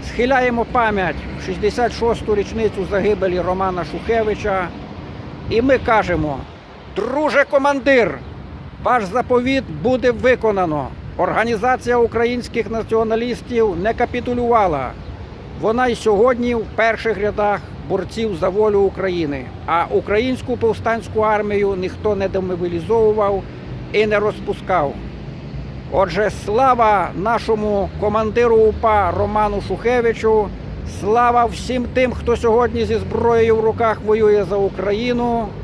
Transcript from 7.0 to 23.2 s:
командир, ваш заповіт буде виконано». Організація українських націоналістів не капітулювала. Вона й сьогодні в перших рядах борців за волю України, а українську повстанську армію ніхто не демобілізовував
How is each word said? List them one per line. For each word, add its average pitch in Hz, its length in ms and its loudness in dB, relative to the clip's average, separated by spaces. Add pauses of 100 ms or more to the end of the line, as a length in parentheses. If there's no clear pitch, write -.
командир, 269 680 4 (640)
ваш 233 220 2
заповіт 247 600 0 (180)
буде 254 280 2
виконано». 196 760 0 (280)
Організація 226 800 0
українських 233 760 0
націоналістів 226 1120 0
не 220 120 0
капітулювала. 233 960 0 (680)
Вона 226 260 0
й 240 80 0
сьогодні 240 600 2
в 226 100 -2 (120)
перших 220 420 0
рядах 208 420 0 (280)
борців 190 520 -2
за 190 80 0
волю 202 320 2
України, 175 640 0 (220)
а 165 240 2
українську 226 680 0
повстанську 220 640 -2
армію 208 560 2
ніхто 185 380 -2
не 196 140 -2
демобілізовував 190 1120 0 (500)